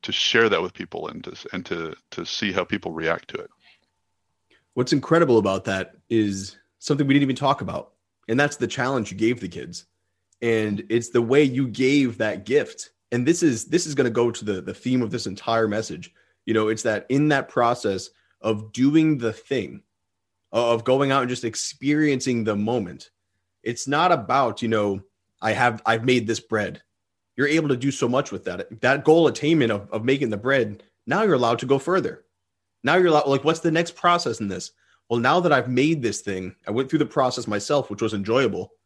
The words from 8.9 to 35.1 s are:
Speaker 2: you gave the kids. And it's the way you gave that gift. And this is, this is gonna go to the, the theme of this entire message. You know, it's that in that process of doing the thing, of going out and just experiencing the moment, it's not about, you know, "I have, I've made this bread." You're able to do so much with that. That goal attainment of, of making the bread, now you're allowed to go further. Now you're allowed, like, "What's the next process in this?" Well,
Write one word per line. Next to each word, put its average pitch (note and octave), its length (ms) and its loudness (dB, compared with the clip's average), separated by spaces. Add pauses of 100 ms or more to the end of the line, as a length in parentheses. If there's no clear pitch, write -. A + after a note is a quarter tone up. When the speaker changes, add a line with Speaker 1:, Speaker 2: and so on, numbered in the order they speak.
Speaker 2:
you F#2+ 60 -10
gave A2+ 220 0
the F#2+ 80 -8
kids. E2 380 -14 (560)
And A2 480 -2
it's A#2 200 0
the B2 120 2
way C3 220 4
you C3+ 240 0
gave B2+ 500 0
that G#2+ 280 -4
gift. - 460 -2 (200)
And B2 140 -2
this E3+ 160 2
is, C3 240 2
this F3 200 0
is D3 100 -8
gonna B2+ 140 2
go A#2+ 220 2
to G#2+ 140 -12
the, G2 160 -4
the F#2+ 120 -10
theme B2 280 -2
of A2 100 -4
this A2+ 160 -6
entire A2+ 400 0
message. A2 460 -6 (320)
You A2+ 80 -2
know, G#2+ 140 2
it's A2 160 -2
that G#2+ 260 -2
in D3 200 2
that C#3 180 0
process A#2 600 0 (320)
of G#2+ 320 -4
doing D3+ 440 4
the A2+ 160 -4
thing, - 500 -8 (680)
of A#2 320 2
going C3+ 280 2
out C3+ 100 2
and B2 80 -2
just B2 140 -6
experiencing C3 1000 -2
the G#2+ 120 0
moment, G#2 560 -4 (520)
it's A#2+ 240 -6
not E3 260 2
about, B2 480 0
you A2+ 80 0
know, G2+ 320 0 (400)
"I A2 100 0
have, A#2+ 340 2
I've A2+ 200 0
made B2 200 2
this A2 140 -2
bread." G#2 420 -4 (540)
You're C#3 140 0
able D#3 180 2
to C3 100 0
do C3+ 140 -2
so C3 160 -2
much B2+ 240 0
with G2 140 -10
that. F#2 360 -10
That B2+ 220 2
goal D#3+ 240 6
attainment C#3 440 2
of, G2+ 200 -4
of G#2+ 140 -4
making C3+ 240 2
the G#2 80 -4
bread, A2+ 460 -2 (220)
now F3 180 0
you're F#3 120 4
allowed A#2+ 240 2
to - 60 -6
go C#3 120 4
further. F3+ 460 -2 (600)
Now D3 120 4
you're F#3 120 6
allowed, D3+ 200 4
like, C#3 160 2
"What's D#3+ 160 2
the E3+ 100 0
next E3+ 280 0
process F3 420 0
in G2+ 80 -4
this?" F#2 240 -8 (380)
Well, A#2+ 100 0